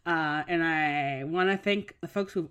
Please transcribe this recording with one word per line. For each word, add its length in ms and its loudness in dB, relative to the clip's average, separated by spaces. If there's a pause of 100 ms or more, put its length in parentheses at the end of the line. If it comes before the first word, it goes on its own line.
Uh, 420 0
and 160 0
I 600 0
wanna 320 2
thank 440 -2
the 60 -8
folks 260 -4
who've 180 -2